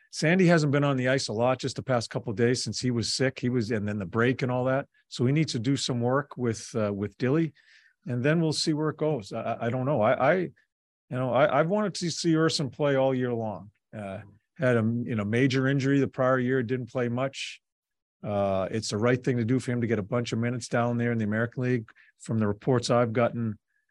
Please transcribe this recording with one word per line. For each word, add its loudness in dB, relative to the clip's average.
Sandy 2
hasn't 6
been 2
on 2
the 0
ice 0
a -6
lot 2
just -6
the -6
past -2
couple -6
of -6
days 2
since -6
he 0
was -2
sick. 0
He -2
was, 0
and -2
then -2
the -4
break 0
and 0
all 0
that. 0
So -2
he 4
needs 2
to -4
do 0
some -2
work 0
with, -4
uh, 0
with -6
Dilly, 0
and -4
then 2
we'll 2
see -2
where -2
it -6
goes. -4
I, -6
I, -4
I 0
don't -2
know. 2
I, 6
I, 4
you -2
know, -2
I, 4
I've 2
wanted -2
to -4
see 0
Urson 0
play 0
all 2
year -2
long. -6
Uh, -10
had 4
a, 4
you -4
know, 0
major 2
injury 2
the 2
prior 2
year, 0
didn't -4
play -2
much. -6
Uh, 0
it's -4
the -2
right 2
thing 0
to 0
do 0
for -6
him -2
to 0
get 0
a -2
bunch -4
of -2
minutes -4
down 0
there 0
in -2
the -2
American -2
League. -2
From -4
the 2
reports 0
I've 2
gotten, 0